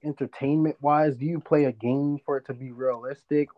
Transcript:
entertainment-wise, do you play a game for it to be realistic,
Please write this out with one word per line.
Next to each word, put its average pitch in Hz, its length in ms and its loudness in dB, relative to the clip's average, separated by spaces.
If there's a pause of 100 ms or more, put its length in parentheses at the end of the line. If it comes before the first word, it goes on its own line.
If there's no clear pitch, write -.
entertainment-wise, 147 1120 0
do 123 80 -6
you 165 140 -2
play 151 260 4
a 127 80 2
game 139 540 -2
for 143 100 -2
it 131 100 -8
to 131 80 -8
be 123 180 -14
realistic, 131 840 -2